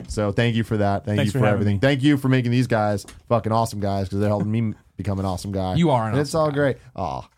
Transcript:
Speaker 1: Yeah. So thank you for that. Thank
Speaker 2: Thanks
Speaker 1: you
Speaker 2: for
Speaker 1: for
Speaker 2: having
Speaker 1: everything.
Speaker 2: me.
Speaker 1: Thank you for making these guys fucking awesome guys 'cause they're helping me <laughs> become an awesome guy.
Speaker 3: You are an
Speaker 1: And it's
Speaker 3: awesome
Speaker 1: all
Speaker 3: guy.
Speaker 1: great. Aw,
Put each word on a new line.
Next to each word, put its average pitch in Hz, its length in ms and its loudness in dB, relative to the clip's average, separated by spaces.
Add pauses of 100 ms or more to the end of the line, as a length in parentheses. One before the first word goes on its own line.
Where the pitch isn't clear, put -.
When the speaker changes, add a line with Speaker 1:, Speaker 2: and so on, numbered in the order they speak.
Speaker 1:
Yeah. - 80 -18
So 104 220 -2
thank 117 240 2
you 113 80 2
for 110 140 -2
that. 101 280 0
Thank 104 140 0
Speaker 2:
Thanks 104 100 2
Speaker 1:
you 101 40 -2
Speaker 2:
for - 80 -2
Speaker 1:
for 127 60 4
Speaker 2:
having 104 160 2
Speaker 1:
everything. 101 140 2
Speaker 2:
me. 95 40 -6
Speaker 1:
Thank 135 220 2
you 147 140 6
for 131 120 -2
making 127 240 2
these 123 160 2
guys 104 360 0 (240)
fucking 113 240 0
awesome 113 280 0
guys 98 280 -2
'cause 98 120 -4
they're 104 80 2
helping 104 240 0
me 113 220 -2 (120)
<laughs> - 100 -20
become 98 220 -4
an 98 60 -2
awesome 95 280 -4
guy. 92 220 -2
Speaker 3:
You 165 160 2
are 120 140 2
an 110 80 -4
Speaker 1:
And 131 80 0
it's 143 140 -4
Speaker 3:
awesome 160 80 0
Speaker 1:
all 156 80 0
Speaker 3:
guy. 143 40 -4
Speaker 1:
great. 139 220 0 (180)
Aw, 71 440 -6